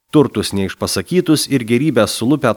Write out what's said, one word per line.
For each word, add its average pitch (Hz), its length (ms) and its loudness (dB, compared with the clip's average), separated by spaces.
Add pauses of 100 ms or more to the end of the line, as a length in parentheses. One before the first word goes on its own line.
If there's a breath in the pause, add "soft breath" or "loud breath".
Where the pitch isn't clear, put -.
(120)
Turtus 120 400 2
neišpasakytus 101 960 -2
ir 135 160 -2
gerybę 120 440 0
sulupę 127 480 0